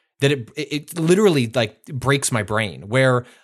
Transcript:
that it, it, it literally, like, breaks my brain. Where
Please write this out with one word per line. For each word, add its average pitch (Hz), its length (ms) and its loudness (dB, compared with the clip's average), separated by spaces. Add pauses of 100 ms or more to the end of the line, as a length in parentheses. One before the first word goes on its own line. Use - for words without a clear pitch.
(200)
that 139 120 2
it, 120 240 -6
it, 151 160 -8
it 151 260 -8
literally, 165 560 4
like, 117 320 -2
breaks 139 460 -2
my 110 100 0
brain. 98 460 -4
Where 127 380 2 (180)